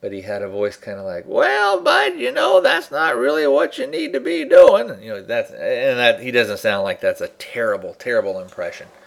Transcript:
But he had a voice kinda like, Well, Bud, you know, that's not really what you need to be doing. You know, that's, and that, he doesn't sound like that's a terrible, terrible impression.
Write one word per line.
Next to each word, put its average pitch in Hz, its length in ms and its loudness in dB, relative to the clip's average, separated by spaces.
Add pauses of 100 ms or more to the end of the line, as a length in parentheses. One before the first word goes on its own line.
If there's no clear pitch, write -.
But 101 120 -10
he 98 100 -12
had 101 200 -8
a 101 60 -8
voice 101 280 -4
kinda 98 260 -14
like, 90 240 -10
Well, 392 540 0
Bud, 359 360 0
you 247 140 -4
know, 302 300 2
that's 165 300 0
not 151 260 -2
really 147 300 0
what 147 320 2
you 269 80 -6
need 311 260 -6
to 277 80 -2
be 320 240 -4
doing. 226 580 6
You 107 80 -16
know, 101 120 -10
that's, 113 280 -4
and 123 480 -2
that, 120 220 4
he 127 100 -10
doesn't 113 280 2
sound 101 260 0
like 95 160 -4
that's 92 200 -2
a - 80 -8
terrible, 101 680 -6
terrible 104 440 -4
impression. 92 480 -12 (200)